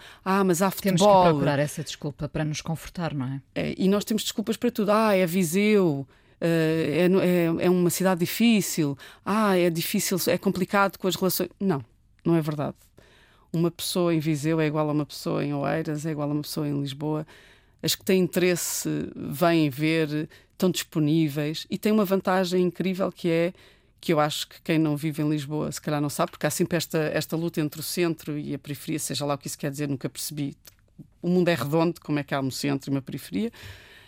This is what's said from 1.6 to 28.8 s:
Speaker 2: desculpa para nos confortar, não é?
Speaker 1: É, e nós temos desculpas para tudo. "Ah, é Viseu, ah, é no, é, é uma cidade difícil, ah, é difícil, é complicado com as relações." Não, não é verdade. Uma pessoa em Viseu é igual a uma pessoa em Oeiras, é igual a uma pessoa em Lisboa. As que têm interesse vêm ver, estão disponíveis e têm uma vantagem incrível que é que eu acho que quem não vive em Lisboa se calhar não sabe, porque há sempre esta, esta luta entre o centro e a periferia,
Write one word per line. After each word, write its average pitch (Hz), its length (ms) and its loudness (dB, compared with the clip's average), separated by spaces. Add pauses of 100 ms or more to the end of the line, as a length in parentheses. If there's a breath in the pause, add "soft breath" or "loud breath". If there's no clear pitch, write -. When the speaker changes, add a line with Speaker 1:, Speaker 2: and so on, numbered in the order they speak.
Speaker 2:
desculpa - 460 -10
para 165 160 -4
nos 151 160 -4
confortar, 160 540 -6
não 131 120 -4
é? 135 160 -6 (120)
Speaker 1:
É, 147 240 -4
e 185 100 2
nós 202 160 2
temos 214 180 -2
desculpas - 340 -4
para 247 140 -2
tudo. 208 200 0
"Ah, 214 260 4
é 185 100 4
Viseu, 180 800 2 (340 soft breath)
ah, 170 60 0
é 165 600 2
no, 185 120 4
é, 180 240 4 (200)
é 175 60 4
uma 175 200 4
cidade 180 300 0
difícil, 175 760 2 (280 loud breath)
ah, 202 320 2
é 175 140 4
difícil, 170 560 -2
é - 100 2
complicado 196 600 0
com 196 100 -2
as 175 80 0
relações." 180 320 -2 (100)
Não, 175 240 0 (420)
não 165 120 4
é 165 40 2
verdade. 147 360 -4 (760 soft breath)
Uma 170 180 2
pessoa 170 440 0
em 160 40 2
Viseu 156 420 0
é 156 60 2
igual 151 220 0
a 147 40 -2
uma 151 140 -2
pessoa 156 380 -6
em 143 100 -4
Oeiras, 151 520 -4
é 165 40 -4
igual 147 180 -4
a 147 40 -2
uma 151 100 -2
pessoa 151 260 -6
em 143 100 -2
Lisboa. 147 480 -6 (560 soft breath)
As 160 120 -2
que - 100 -10
têm 190 180 4
interesse 175 680 0 (280)
vêm 160 520 2
ver, 156 600 -2 (240 soft breath)
estão 185 180 0
disponíveis 156 1000 0
e 190 60 -4
têm - 140 -2
uma 214 140 4
vantagem 185 580 2
incrível 180 480 -2
que - 180 -4
é 170 240 2 (500 soft breath)
que 170 100 0
eu 151 60 4
acho 147 300 0
que - 140 -20
quem 160 180 2
não 151 160 2
vive 151 260 -4
em 151 80 0
Lisboa 151 400 -4
se - 100 -10
calhar 147 200 -2
não 147 100 -2
sabe, 165 220 -2
porque - 120 -4
há 151 60 0
sempre 175 260 0
esta, 160 220 -2
esta 156 380 -2
luta 165 240 -4
entre 151 180 -4
o 151 60 -10
centro 165 520 -2
e 143 160 -8
a 139 60 -6
periferia, 151 400 -8